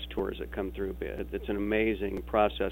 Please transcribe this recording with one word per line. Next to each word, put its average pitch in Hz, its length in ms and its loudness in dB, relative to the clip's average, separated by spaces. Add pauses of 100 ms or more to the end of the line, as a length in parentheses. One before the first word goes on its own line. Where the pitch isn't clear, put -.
(120)
tours - 260 -2
that - 140 -8
come 95 200 -2
through. 95 300 -2
It, - 300 -4
it's - 180 -4
an 104 60 0
amazing 101 680 2
process 104 500 4